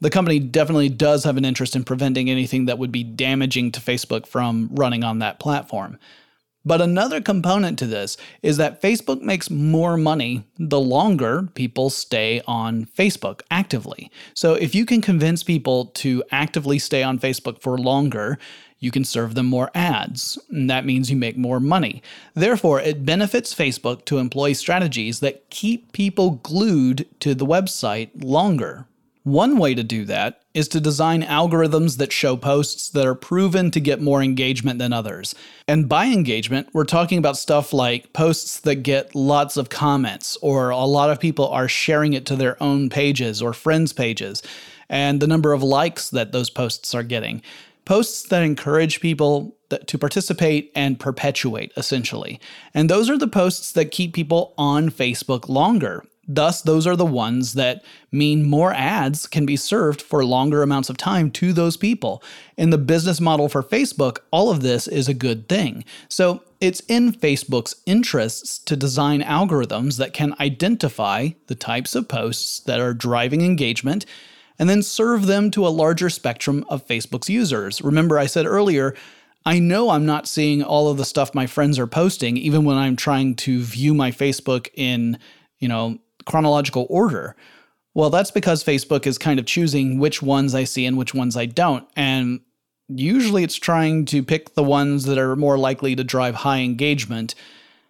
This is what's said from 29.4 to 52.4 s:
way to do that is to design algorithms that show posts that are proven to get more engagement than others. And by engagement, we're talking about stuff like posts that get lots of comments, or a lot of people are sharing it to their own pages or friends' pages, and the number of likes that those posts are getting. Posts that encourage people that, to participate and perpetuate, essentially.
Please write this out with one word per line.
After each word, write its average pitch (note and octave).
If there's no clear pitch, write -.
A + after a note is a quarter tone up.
way D3
to A#2+
do A2
that G2+
is D3+
to D#3+
design D#3+
algorithms D#3+
that C#3
show C3
posts C#3+
that C#3
are B2+
proven F3+
to E3
get C#3+
more C#3
engagement C3
than B2
others. G#2+
And D3+
by F3
engagement, C3+
we're D#3
talking E3+
about D3
stuff D3
like B2
posts -
that D3
get C3+
lots C#3+
of C3
comments, C3+
or C3+
a B2+
lot C#3+
of D3+
people D3
are B2+
sharing D3+
it C3
to C3+
their C3
own C#3
pages B2+
or A#2
friends' D#3+
pages, G#2
and C#3+
the D3
number D#3
of C3+
likes C#3+
that A#2
those B2
posts -
are A#2+
getting. A2+
Posts A3
that F3
encourage D#3
people D3
that, -
to D3+
participate D#3
and C#3
perpetuate, B2+
essentially. A#2